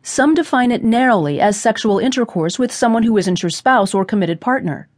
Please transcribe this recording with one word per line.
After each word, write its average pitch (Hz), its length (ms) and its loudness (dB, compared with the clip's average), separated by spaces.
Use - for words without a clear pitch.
Some 294 300 2
define 254 380 0
it - 100 -2
narrowly 220 580 2
as 208 200 2
sexual 220 400 0
intercourse 226 580 -2
with 247 140 -2
someone 226 320 0
who 226 140 2
isn't 180 220 0
your 175 100 -2
spouse 220 440 0
or 190 100 0
committed 170 360 -2
partner. 247 580 -4